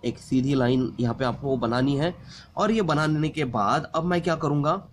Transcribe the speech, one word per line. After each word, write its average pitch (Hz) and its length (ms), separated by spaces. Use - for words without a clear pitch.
एक 120 140
सीधी 131 360
लाइन 127 460
यहाँ 120 140
पे 131 100
आपको 131 340
बनानी 127 380
है। 165 180
और 214 140
ये 220 140
बनाने 156 460
के 156 160
बाद 117 480
अब 165 100
मैं 175 180
क्या 170 140
करूँगा 147 380